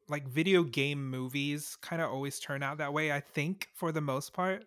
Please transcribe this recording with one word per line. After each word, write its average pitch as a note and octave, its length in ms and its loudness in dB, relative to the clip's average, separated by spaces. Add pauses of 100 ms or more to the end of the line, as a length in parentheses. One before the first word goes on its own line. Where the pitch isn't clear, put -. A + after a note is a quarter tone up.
like, D3 200 -4
video E3+ 360 6
game C#3 460 0
movies C#3 720 -2
kinda E3 240 -2
always C3+ 340 -4
turn C#3 220 -4
out C#3+ 160 -2
that C#3+ 160 -2
way, D3+ 180 2
I C#3+ 80 2
think, F3 540 -4
for D#3+ 180 -2
the D#3 100 0
most C#3 320 -2
part. F#3 320 -2